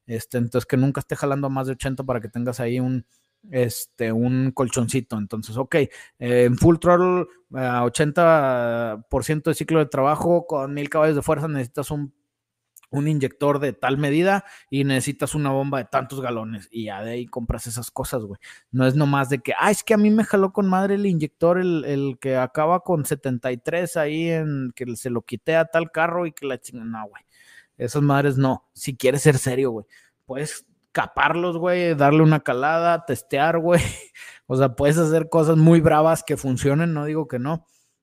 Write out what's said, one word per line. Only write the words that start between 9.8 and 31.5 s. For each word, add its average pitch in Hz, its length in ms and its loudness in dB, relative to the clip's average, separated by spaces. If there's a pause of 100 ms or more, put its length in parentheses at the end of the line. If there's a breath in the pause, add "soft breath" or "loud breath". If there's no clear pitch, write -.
trabajo, 156 600 0
con 143 260 -4
mil 143 160 -6
caballos 156 240 4
de 143 80 -2
fuerza, 156 240 0
necesitas 139 460 -6
un, 147 200 -6 (800)
un 143 160 -2
inyector 143 540 0
de 139 120 -2
tal 135 260 -2
medida 170 460 0 (240 loud breath)
y 139 140 -2
necesitas 139 540 -2
una 143 160 -2
bomba 139 260 -2
de 120 60 -6
tantos 135 360 -4
galones, 110 520 -8
y 113 140 -12
ya 101 180 -10
de 113 80 -10
ahí 123 140 -8
compras 117 420 -8
esas 113 240 -12
cosas, 123 320 -6
güey. 98 160 -14 (320 loud breath)
No 131 160 2
es 131 80 2
nomás 139 320 2
de 139 100 -2
que, 120 220 -6
"Ah, 180 100 2
es 196 140 -2
que 220 100 2
a 208 40 4
mí 208 120 4
me 214 140 4
jaló 190 280 2
con 202 140 0
madre 196 300 0
el 202 100 0
inyector, 170 540 0
el, 175 240 0
el 139 360 -2
que 131 160 -2
acaba 156 440 0
con 160 240 -2
setenta 131 480 -4
y 123 60 -6
tres 170 380 -4
ahí 160 320 -2
en, 147 460 -4
que 123 220 -8
se - 120 -8
lo 117 140 -4
quité 139 320 -4
a 165 120 4
tal 165 260 -2
carro 170 340 -2
y 156 60 -8
que 143 140 -10
la 127 120 -4
chinga-". 123 260 -16
No, 110 220 -10
güey. - 160 -20 (560 soft breath)
Esas 123 240 -2
madres 143 340 2
no. 131 380 0
Si - 200 -10
quieres 131 280 2
ser 143 160 6
serio, 131 320 0
güey, 110 160 -8 (400 soft breath)
puedes 139 400 -10 (260)
caparlos, 156 640 0